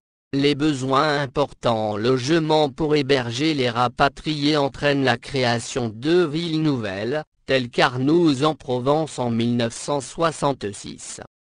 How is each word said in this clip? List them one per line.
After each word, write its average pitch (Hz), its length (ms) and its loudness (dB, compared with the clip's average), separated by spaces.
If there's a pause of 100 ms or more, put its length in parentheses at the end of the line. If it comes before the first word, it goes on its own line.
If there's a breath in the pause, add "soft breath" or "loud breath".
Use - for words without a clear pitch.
(340)
Les 139 200 2
besoins 143 680 0
importants 123 680 -2
en 104 80 -4
logement 147 720 2
pour 151 260 0
héberger 139 600 0
les 123 160 0
rapatriés 143 840 0
entraînent 139 480 0
la 120 140 2
création 120 720 -2
de 147 340 0
villes 160 380 -2
nouvelles, 123 600 -2 (240)
telles 131 220 0
qu'Arnouz 143 760 2
en 156 100 2
Provence 139 640 -2
en 123 100 0
mille 117 280 0
neuf 117 160 -2
cent 147 260 -4
soixante-six. - 1200 -6 (360)